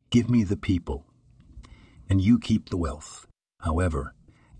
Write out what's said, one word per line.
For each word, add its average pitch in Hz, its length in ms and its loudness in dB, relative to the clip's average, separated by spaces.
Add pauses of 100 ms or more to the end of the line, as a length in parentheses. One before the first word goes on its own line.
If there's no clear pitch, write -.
"Give 117 220 2
me 120 140 2
the 95 120 -2
people, 85 480 -6 (1040)
and 95 140 2
you 113 160 6
keep - 320 -2
the 92 80 -4
wealth." 78 480 -8 (340)
However, 78 540 -2 (460)